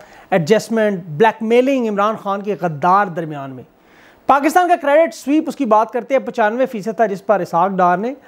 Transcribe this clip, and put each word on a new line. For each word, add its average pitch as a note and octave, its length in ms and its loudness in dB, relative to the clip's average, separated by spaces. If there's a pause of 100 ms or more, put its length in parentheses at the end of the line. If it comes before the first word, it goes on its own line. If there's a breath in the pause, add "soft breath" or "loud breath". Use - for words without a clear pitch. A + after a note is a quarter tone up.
(320 loud breath)
एडजस्टमेंट, G#3 760 0
ब्लैकमेलिंग A3+ 800 2
इमरान G#3 300 -2
खान G3+ 260 -6
के G3 140 -6
गद्दार F3+ 540 0
दरमियान D#3 400 -8
में। B2+ 140 -16 (640 soft breath)
पाकिस्तान D4 400 2
का F4 80 4
क्रेडिट D#4+ 380 2
स्वीप, D#4 340 -2
उसकी C4+ 180 -4
बात G#3+ 240 2
करते A#3 240 -4
हैं, C4+ 100 0
पचानवे A#3 420 -2
फीसद A3+ 340 -6
था, A3+ 60 2
जिस F#3+ 140 -6
पर F#3+ 220 0
इसहाक F3 300 0
डार F3+ 260 2
ने A#3+ 160 -6 (140 soft breath)